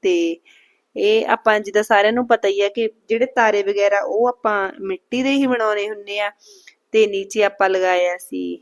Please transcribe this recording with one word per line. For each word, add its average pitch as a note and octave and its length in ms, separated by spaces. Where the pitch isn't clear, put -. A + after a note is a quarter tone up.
ਤੇ F3+ 140
ਇਹ A3 300
ਆਪਾਂ A3 340
ਜਿੱਦਾਂ G#3 240
ਸਾਰਿਆਂ G#3+ 300
ਨੂੰ A#3+ 140
ਪਤਾ A3+ 200
ਹੀ G3 140
ਆ G3+ 80
ਕਿ A3 200
ਜਿਹੜੇ A#3 160
ਤਾਰੇ A3 380
ਵਗੈਰਾ G3+ 380
ਉਹ A3 260
ਆਪਾਂ G#3 420
ਮਿੱਟੀ G3 420
ਦੇ C4+ 80
ਹੀ C#4 160
ਬਣਾਉਣੇ G#3+ 420
ਹੁੰਦੇ G3+ 300
ਆ। G#3 100
ਤੇ A3 160
ਨੀਚੇ G3 360
ਆਪਾਂ G3 260
ਲਗਾਇਆ F3+ 500
ਸੀ F3+ 420